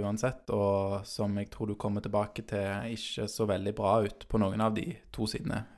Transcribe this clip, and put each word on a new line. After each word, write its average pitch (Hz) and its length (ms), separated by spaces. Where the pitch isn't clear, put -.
uansett, 107 480
og 98 540
som 101 320
jeg 101 120
tror - 180
du 104 80
kommer 104 260
tilbake 104 440
til, 101 460
ikke 113 360
så 107 200
veldig 98 260
bra 104 300
ut - 240
på - 100
noen 107 240
av 110 140
de 110 220
to 113 140
sidene, 110 400